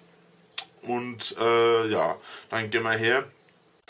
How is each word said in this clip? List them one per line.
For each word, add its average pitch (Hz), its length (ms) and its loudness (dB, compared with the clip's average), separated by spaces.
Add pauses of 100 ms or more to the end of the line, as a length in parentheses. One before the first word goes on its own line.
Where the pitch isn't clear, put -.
(800)
und, 120 580 -6
äh, 117 480 4
ja, 82 300 0 (320)
dann 113 200 -4
gehen 113 140 0
wir 113 80 0
her. 117 320 0 (680)